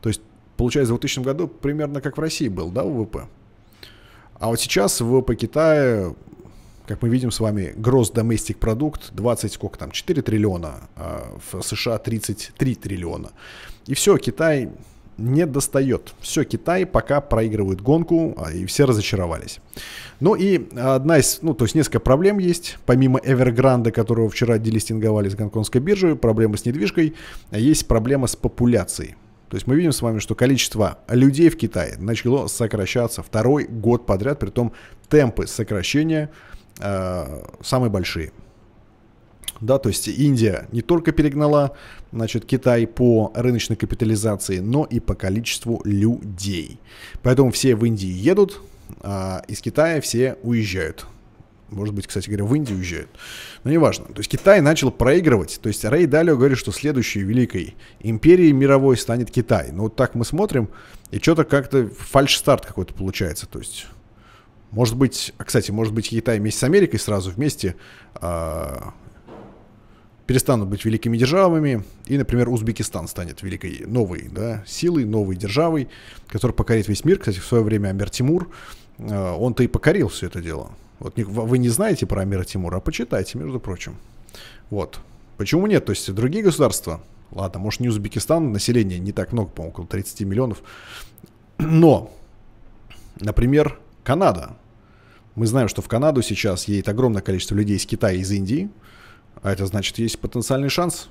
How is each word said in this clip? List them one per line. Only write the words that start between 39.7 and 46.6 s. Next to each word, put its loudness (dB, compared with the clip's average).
то 0
есть -2
Индия 2
не -4
только 2
перегнала, 2
значит, -4
Китай 2
по 4
рыночной 0
капитализации, 0
но 0
и -2
по -2
количеству -4
людей. -2